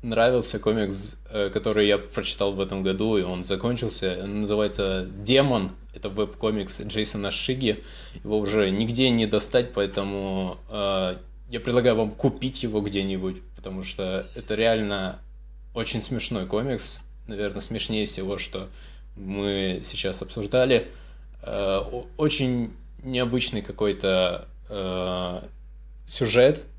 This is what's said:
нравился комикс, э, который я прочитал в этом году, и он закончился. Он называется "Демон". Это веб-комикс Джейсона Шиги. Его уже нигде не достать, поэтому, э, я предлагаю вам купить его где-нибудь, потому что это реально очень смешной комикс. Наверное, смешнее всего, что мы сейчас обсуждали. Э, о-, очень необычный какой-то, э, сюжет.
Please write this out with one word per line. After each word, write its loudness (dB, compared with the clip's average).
нравился 4
комикс, 0
э, 0
который 2
я 6
прочитал -2
в -2
этом -2
году, 2
и 4
он -2
закончился. 0
Он -2
называется 0
"Демон". 4
Это -6
веб-комикс -2
Джейсона -2
Шиги. 0
Его 0
уже 4
нигде 4
не 4
достать, 2
поэтому, -2
э, 0
я -4
предлагаю 4
вам 2
купить 0
его 0
где-нибудь, -2
потому -8
что -4
это -6
реально 2
очень -2
смешной -2
комикс. 0
Наверное, -4
смешнее 0
всего, -2
что -6
мы 0
сейчас -4
обсуждали. 2
Э, 0
о-, -4
очень 2
необычный 0
какой-то, 2
э, -2
сюжет. 6